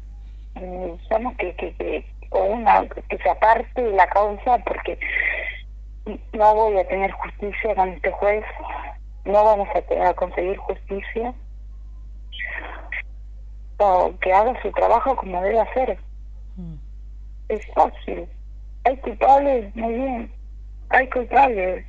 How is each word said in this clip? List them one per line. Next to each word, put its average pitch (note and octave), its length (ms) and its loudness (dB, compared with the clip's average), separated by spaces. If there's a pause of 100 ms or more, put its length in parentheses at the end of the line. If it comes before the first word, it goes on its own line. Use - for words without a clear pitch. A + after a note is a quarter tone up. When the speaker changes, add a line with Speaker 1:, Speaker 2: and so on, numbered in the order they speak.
(540)
Speaker 1:
Pensamos F#3 840 -4
que, F3+ 180 -4
que, E3+ 200 -8
que, E3+ 300 -4 (240)
o F#3+ 140 2
una, G3+ 440 4
que - 300 -8
se - 120 2
aparte A3+ 520 4
de A3+ 100 2
la F#3 160 6
causa, G#3 580 2
porque - 320 -4 (1400)
no G#3+ 220 8
voy G#3+ 240 4
a F3+ 80 2
tener F#3+ 240 0
justicia - 640 -4
con F#3 140 4
este F#3 220 -2
juez, G#3 340 2 (800)
no G3+ 180 6
vamos G3+ 320 6
a E3+ 60 2
te-, E3+ 200 0
a F3+ 120 4
conseguir F3+ 440 -2
justicia, G3 760 -6 (2500)
o F3+ 440 4
que F#3 100 2
haga A3 300 6
su G3+ 100 -4
trabajo A3 440 4
como F#3 260 -4
debe G#3 180 2
hacer. A3+ 380 0 (580)
Speaker 2:
Mm. E3+ 200 -10 (720)
Speaker 1:
Es G#3+ 240 -2
fácil, - 540 0 (580)
hay C4 120 4
culpables, B3+ 800 4
muy A3+ 180 -2
bien, A#3+ 380 -4 (580)
hay C4 200 4
culpables, A#3 800 2